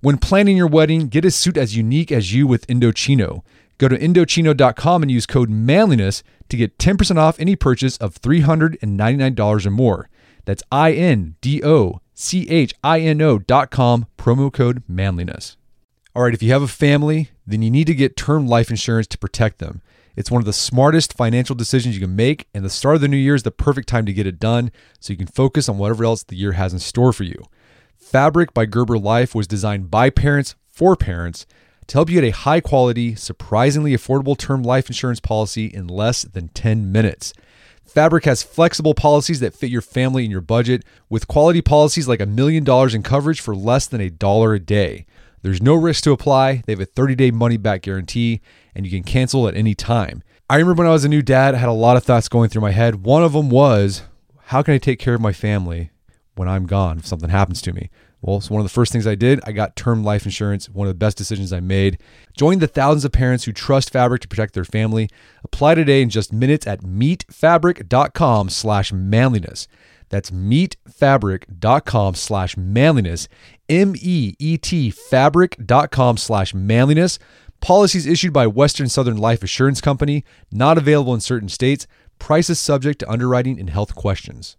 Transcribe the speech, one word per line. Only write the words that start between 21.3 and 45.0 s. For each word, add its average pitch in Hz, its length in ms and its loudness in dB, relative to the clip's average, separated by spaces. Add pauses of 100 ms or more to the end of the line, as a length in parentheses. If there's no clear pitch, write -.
decisions 120 420 -2
you 95 40 -6
can 92 160 -4
make, 127 380 0
and 98 100 -8
the 95 60 -4
start 139 240 0
of 156 80 2
the 143 60 0
new 139 100 0
year 139 160 2
is 127 80 0
the 139 80 -4
perfect 139 400 -4
time 113 160 0
to 101 80 -4
get 101 120 -2
it 90 140 -8
done 120 320 -2 (280)
so - 120 -12
you 90 60 -10
can 92 80 -8
focus 135 420 -2
on 104 80 -4
whatever 107 300 -2
else 113 160 -2
the - 140 -16
year 98 160 -4
has 92 200 -2
in 90 60 -6
store 120 340 2
for 101 120 -6
you. - 200 -12 (540)
Fabric 151 560 0
by 117 100 2
Gerber 113 340 0
Life 113 360 0
was 107 120 -2
designed 98 440 -4
by 117 180 2
parents 143 460 0 (120)
for 180 300 2
parents 85 480 -6 (440)
to 131 100 0
help 160 120 2
you 175 100 2
get 127 80 2
a 104 80 -4
high-quality, 123 800 0
surprisingly 139 800 -2
affordable 135 440 -2
term 135 240 -4
life 123 280 -2
insurance 123 320 -6
policy 110 460 -4
in 95 200 -10
less 104 360 -2
than 85 260 -10
ten 110 420 -2
minutes. 104 420 0 (520)
Fabric 156 400 2
has 131 180 0
flexible 160 500 0
policies 147 460 2
that 117 160 -4
fit 127 160 -8
your 120 100 -2
family 131 440 -2
and 107 80 -4
your 95 80 -4
budget, 117 440 0 (240)
with 113 200 -4
quality 165 340 4
policies 151 460 2
like 117 120 0
a 101 60 -2
million 143 380 0
dollars 131 280 4
in 110 120 -4
coverage 143 360 -2
for 110 140 -8
less 113 320 0
than 120 140 -6
a 95 100 -4
dollar 104 420 2
a 104 60 0
day. 90 480 -2 (360)